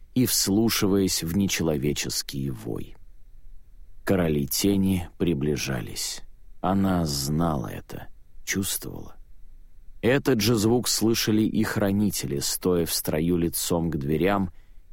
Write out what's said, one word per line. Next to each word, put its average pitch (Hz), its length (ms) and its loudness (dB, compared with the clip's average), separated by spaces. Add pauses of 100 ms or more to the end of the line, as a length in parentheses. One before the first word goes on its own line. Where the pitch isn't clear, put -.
(140)
и 127 120 4
вслушиваясь 98 960 2
в 82 120 -4
нечеловеческий 76 1160 0
вой. 58 460 -8 (1080)
Короли 82 420 2
тени 95 720 2
приближались. 69 1080 -2 (380)
Она 92 460 2
знала 71 640 0
это, - 400 -10 (360)
чувствовала. - 720 -4 (880)
Этот 131 380 4
же 113 160 4
звук 113 320 4
слышали 110 540 2
и 107 200 2
хранители, 98 800 0
стоя 87 440 2
в - 80 -4
строю 85 460 0
лицом 85 520 0
к 82 60 -2
дверям 85 540 2 (420)